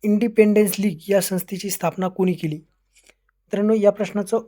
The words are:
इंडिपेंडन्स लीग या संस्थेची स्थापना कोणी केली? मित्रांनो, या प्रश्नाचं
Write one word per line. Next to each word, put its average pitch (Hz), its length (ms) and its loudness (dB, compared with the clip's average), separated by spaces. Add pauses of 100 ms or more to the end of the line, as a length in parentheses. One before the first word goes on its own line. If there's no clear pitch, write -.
इंडिपेंडन्स 208 760 2
लीग 190 300 -2
या 196 120 4
संस्थेची 185 480 -6
स्थापना 185 380 -4
कोणी 185 260 0
केली? 160 280 -6 (840)
मित्रांनो, 208 260 0
या 202 180 4
प्रश्नाचं 208 460 -4 (100)